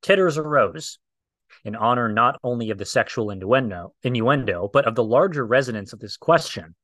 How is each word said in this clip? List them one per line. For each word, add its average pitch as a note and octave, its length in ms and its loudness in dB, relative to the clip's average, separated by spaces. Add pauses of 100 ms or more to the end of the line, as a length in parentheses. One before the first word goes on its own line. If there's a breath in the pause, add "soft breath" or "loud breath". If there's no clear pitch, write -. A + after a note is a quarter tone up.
Titters F#3 340 2
arose D3+ 600 -2 (640 soft breath)
in G#2 120 -8
honor A#2 340 0
not A#2+ 320 2
only A#2+ 280 -4
of G#2 60 -2
the G2+ 80 -8
sexual A2 460 -2
innuendo, G2 720 -2
innuendo, A#2 680 0
but C#3 140 2
of A2+ 120 -2
the A#2+ 80 2
larger C#3 420 2
resonance A#2 480 0
of G#2+ 40 -20
this - 200 -16
question. G2+ 640 0